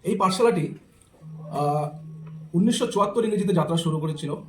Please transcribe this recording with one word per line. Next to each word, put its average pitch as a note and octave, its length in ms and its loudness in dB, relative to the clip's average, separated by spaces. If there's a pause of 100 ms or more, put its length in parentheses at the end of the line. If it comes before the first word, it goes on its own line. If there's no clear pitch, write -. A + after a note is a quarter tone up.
এই G3 140 0
পাঠশালাটি, F#3+ 580 2 (480)
আহ, D3+ 640 -2 (640)
উনিশশো A3+ 340 4
চুয়াত্তর G3+ 380 0
ইংরেজিতে G3 300 0
যাত্রা D#3+ 220 2
শুরু D#3+ 220 0
করেছিল D#3 360 -6 (140)